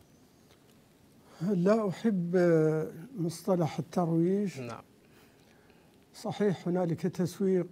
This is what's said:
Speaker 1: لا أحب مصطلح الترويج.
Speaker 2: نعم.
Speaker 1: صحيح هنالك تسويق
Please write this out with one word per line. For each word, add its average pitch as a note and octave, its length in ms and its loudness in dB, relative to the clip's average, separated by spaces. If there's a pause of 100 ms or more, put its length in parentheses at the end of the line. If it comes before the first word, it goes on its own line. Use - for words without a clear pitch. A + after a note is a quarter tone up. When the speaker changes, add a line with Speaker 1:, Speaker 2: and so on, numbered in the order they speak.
(1400)
Speaker 1:
لا G3+ 460 2
أحب F3+ 480 0 (800)
مصطلح E3+ 600 -2
الترويج. E3+ 800 -2
Speaker 2:
نعم. A#2 220 -12 (1300)
Speaker 1:
صحيح G3+ 540 -2
هنالك F3 320 0
تسويق F#3 720 0